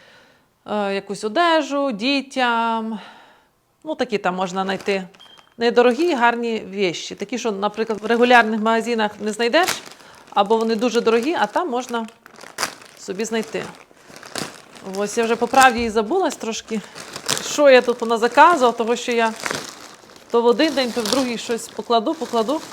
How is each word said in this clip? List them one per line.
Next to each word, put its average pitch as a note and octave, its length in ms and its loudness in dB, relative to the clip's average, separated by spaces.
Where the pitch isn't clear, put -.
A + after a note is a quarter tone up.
е, G3+ 280 -2
якусь G3 300 -6
одежу, C#4 680 0
дітям. A#3 1080 -2
Ну, G#3 100 -6
такі B3 240 -2
там F#3 160 -2
можна F#3 300 -4
знайти F#3+ 440 -4
недорогі, A#3+ 560 4
гарні A#3+ 480 0
вещі. F#3 400 -2
Такі, A3 240 -8
що, A3 140 -2
наприклад, G#3 500 -4
в G#3+ 40 -6
регулярних A#3 540 4
магазинах A3 500 0
не G#3+ 120 -4
знайдеш, A#3+ 360 2
або G#3 260 2
вони A3+ 180 0
дуже A3+ 260 0
дорогі, A#3 400 0
а G#3 60 2
там E4 220 -2
можна A#3 380 -6
собі G3 260 -8
знайти. G#3+ 400 -6
Ось G#3 220 -4
я A#3 60 2
вже A3+ 120 0
по A#3 100 -2
правді B3 380 6
і A3+ 60 -2
забулась A#3+ 460 0
трошки, A3 440 -8
що D4 280 4
я B3+ 120 10
тут A#3+ 160 -2
позаказувала, A#3+ 760 4
того A#3 240 -2
що A#3+ 160 -4
я A3+ 200 2
то A#3 120 2
в A#3+ 40 0
один C4 280 4
день, B3 180 0
то A#3+ 80 -4
в G#3 100 -2
другий B3 280 -2
щось A3+ 300 -6
покладу, A#3 460 -2
покладу, A#3 460 -2